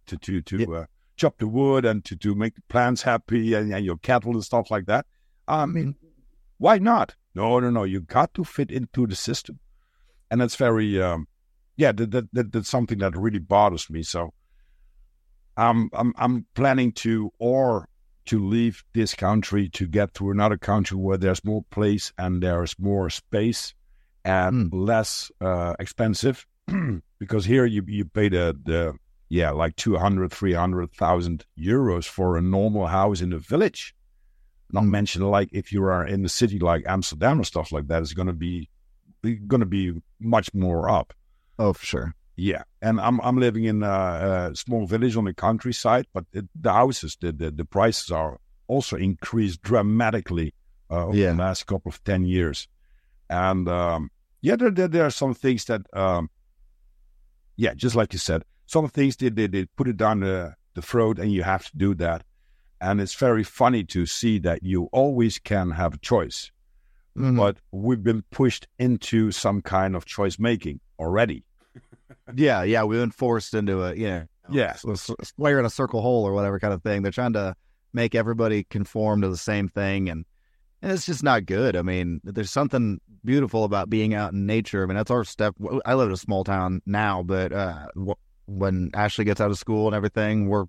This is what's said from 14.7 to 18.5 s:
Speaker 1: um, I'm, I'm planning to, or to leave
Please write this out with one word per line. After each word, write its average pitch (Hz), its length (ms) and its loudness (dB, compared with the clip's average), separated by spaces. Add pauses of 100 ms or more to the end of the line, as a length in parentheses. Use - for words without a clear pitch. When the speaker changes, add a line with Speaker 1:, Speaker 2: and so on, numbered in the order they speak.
Speaker 1:
um, 113 360 4
I'm, 120 240 0
I'm 123 360 0
planning 131 400 2
to, 110 460 0
or 120 480 2 (380)
to 107 200 0
leave 113 380 0 (100)